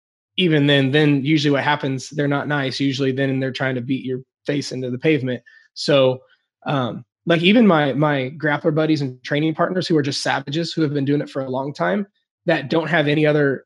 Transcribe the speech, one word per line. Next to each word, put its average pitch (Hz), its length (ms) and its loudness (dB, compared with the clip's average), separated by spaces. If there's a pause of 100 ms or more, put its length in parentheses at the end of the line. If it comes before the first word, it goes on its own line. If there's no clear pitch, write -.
(360)
even 156 300 4
then, 139 240 4
then 147 340 2
usually 147 280 2
what 131 100 0
happens, 139 480 -2
they're 147 160 -2
not 143 220 -2
nice. 139 320 -4
Usually 135 320 0
then 135 260 -2
they're 131 140 -4
trying 131 240 -4
to 120 40 -4
beat 127 240 -6
your 131 160 -6 (260)
face 143 260 -4
into 127 180 -6
the 127 80 -6
pavement. 127 460 -2 (300)
So, 131 480 2 (440)
um, 123 380 -4 (200)
like, 165 180 2
even 208 260 6
my, 147 240 4
my 139 440 0
grappler 147 380 0
buddies 156 260 2
and 127 220 -6
training 156 320 -2
partners 175 320 -2
who 165 100 2
are 143 60 2
just 135 220 -4
savages, 143 480 -4
who 165 100 -2
have 147 100 0
been 143 120 -2
doing 143 160 0
it 147 100 -8
for 143 100 -6
a 131 100 -8
long 135 220 -6
time, 185 320 -2 (420)
that 147 220 0
don't 160 200 0
have 156 180 2
any 151 200 2
other, 147 400 2